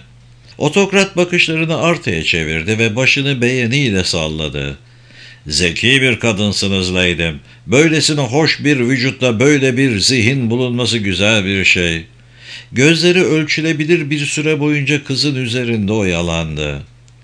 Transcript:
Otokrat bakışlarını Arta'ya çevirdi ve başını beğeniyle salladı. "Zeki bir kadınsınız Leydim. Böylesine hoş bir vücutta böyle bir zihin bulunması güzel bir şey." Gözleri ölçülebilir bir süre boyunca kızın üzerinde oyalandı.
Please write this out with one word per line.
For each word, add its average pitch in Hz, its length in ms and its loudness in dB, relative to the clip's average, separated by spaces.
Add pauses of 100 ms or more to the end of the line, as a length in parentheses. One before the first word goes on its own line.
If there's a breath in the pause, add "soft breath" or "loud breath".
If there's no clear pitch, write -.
(580 loud breath)
Otokrat 190 580 0
bakışlarını 165 600 0
Arta'ya 123 460 -2
çevirdi 80 540 -2
ve 110 180 0
başını 135 460 0
beğeniyle 120 640 0
salladı. 76 720 -4 (680 loud breath)
"Zeki 92 560 0
bir 127 160 2
kadınsınız 98 760 -2
Leydim. 85 460 0 (260 loud breath)
Böylesine 156 540 2
hoş 135 440 0
bir 143 160 2
vücutta 123 600 0
böyle 131 360 4
bir 127 240 2
zihin 123 500 2
bulunması 120 480 0
güzel 101 460 2
bir 95 200 0
şey." 85 400 0 (680 loud breath)
Gözleri 165 520 4
ölçülebilir 156 840 0
bir 147 160 -2
süre 151 340 -2
boyunca 147 440 0
kızın 135 300 -2
üzerinde 117 580 -2
oyalandı. 82 880 -2 (420)